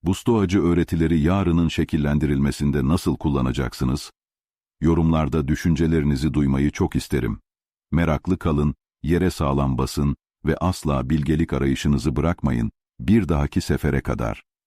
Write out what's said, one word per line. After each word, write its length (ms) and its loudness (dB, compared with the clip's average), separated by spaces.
Bu 100 0
stoacı 500 2
öğretileri 560 2
yarının 480 2
şekillendirilmesinde 1200 0
nasıl 300 0
kullanacaksınız? 920 -4
Yorumlarda 680 2
düşüncelerinizi 840 0
duymayı 380 2
çok 240 -2
isterim. 440 -4
Meraklı 480 0
kalın, 360 0
yere 260 2
sağlam 480 -2
basın 380 -2
ve 120 0
asla 520 -2
bilgelik 440 0
arayışınızı 600 0
bırakmayın. 560 -2
Bir 300 2
dahaki 320 0
sefere 400 -2
kadar. 420 -6